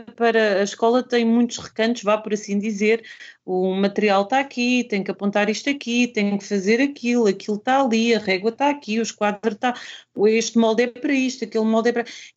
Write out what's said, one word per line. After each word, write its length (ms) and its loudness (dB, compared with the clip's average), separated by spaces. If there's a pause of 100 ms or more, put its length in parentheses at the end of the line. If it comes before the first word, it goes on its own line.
(140)
para 460 2
a 20 2
escola 400 2
tem 220 0
muitos 340 2
recantos, 460 -4
vá 120 2
por 160 -8
assim 280 -2
dizer, 420 0 (420)
o 300 -2
material 480 2
está 160 0
aqui, 460 0
tem 180 -2
que 80 -4
apontar 400 0
isto 180 -4
aqui, 380 0
tem 320 -2
que 60 -10
fazer 360 2
aquilo, 460 0
aquilo 300 0
está 240 0
ali, 340 2
a 60 2
régua 300 -2
está 200 0
aqui, 300 -4
o 20 0
esquadro 500 -2
está, 220 -4 (540)
este 300 2
molde 260 2
é 20 0
para 260 -6
isto, 300 -2
aquele 220 -2
molde 240 2
é 40 2
para, 120 -4 (320)